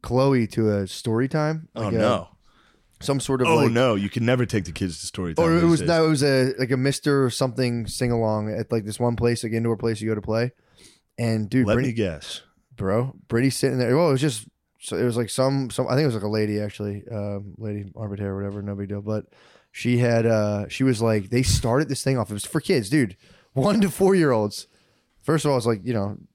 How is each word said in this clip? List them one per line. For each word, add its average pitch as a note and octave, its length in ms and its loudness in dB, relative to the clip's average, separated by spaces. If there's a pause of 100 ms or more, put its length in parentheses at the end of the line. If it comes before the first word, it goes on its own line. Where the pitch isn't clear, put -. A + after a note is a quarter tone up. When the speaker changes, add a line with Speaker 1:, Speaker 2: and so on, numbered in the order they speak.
Speaker 1:
Chloe B2+ 460 2
to G#2+ 280 0
a G2 120 -2
story A#2 400 -2
time. D#3 480 -2
Speaker 2:
Oh, A#2 80 -6
Speaker 1:
Like C#3 100 -2
a, F3 60 0
Speaker 2:
no. G2 300 0 (720)
Speaker 1:
some C#3 200 -2
sort C3 240 0
of, A#2+ 40 4
Speaker 2:
Oh, D#3+ 100 6
Speaker 1:
like, C3+ 140 4
Speaker 2:
no. A#2+ 220 4
You G2+ 160 0
can A#2+ 160 -2
never B2 220 2
take G2 180 -2
the F2 60 -10
kids F2 300 -4
to - 40 -12
story F2 300 -6
time E3+ 100 4
Speaker 1:
or E3 100 4
it E3+ 60 4
Speaker 2:
these E3+ 80 4
Speaker 1:
was, E3 120 4
Speaker 2:
days. D3 80 0
Speaker 1:
no, E3 160 4
it D#3+ 40 2
was C#3+ 140 2
a, C3 340 2
like, B2 140 -2
a C3+ 60 0
Mister C#3 520 2
something A#2+ 560 -2
sing-along A2 680 -2
at, G#2+ 200 -4
like, A2 140 -2
this G#2 140 -10
one A#2+ 160 0
place, A#2+ 280 0
like, A2 100 -4
indoor A2+ 240 0
place A2 240 -2
you A2 80 -2
go A2 60 0
to G#2 60 -6
play. A2+ 300 0 (680)
And, A2 280 0
dude, A#2+ 200 2
Speaker 2:
Let G#2+ 80 4
Speaker 1:
Brittany B2+ 180 0
Speaker 2:
me - 20 -4
guess. F2+ 460 -4 (340)
Speaker 1:
Bro, A2 380 -2 (140)
Brittany's A#2+ 280 0
sitting C3 220 0
there. B2 180 2
Well, E3 140 4
it C#3 40 4
was B2+ 80 0
just, A2+ 260 -2 (360)
so - 140 -6
it G2+ 60 0
was, A#2+ 120 0
like, A#2 140 -2
some, C3+ 400 0
some, C3 180 -2
I - 40 -2
think C3 100 2
it D#3 60 2
was, A#2 80 0
like, G2+ 80 -4
a G#2 40 -2
lady, G#2 320 0
actually. G#2 520 -6
Um, G2+ 480 -8
lady, G#2 260 -8 (100)
armpit G2+ 220 -8
hair, G2 180 -4
whatever, G2+ 280 -6
no G2+ 100 -6
big G2 160 -8
deal. G2+ 140 -6
But G#2+ 220 -4 (460)
she A#2+ 280 0
had, A#2 260 4
uh, G#2 440 2
she - 140 -4
was B2+ 200 2
like, G#2+ 260 0
they B2 140 2
started B2+ 440 2
this C#3 160 -6
thing C3+ 140 0
off. A2 140 -4
It - 20 -6
was G2+ 120 -8
for - 140 -4
kids, B2 300 0
dude. A#2 260 2 (380)
One G3+ 280 2
to G3 100 2
four-year-olds. D3+ 760 2 (560)
First D3+ 240 0
of D3 60 4
all, C3+ 60 4
it's A2+ 100 0
like, A2 160 0
you A#2+ 100 -4
know G2+ 240 -2 (180)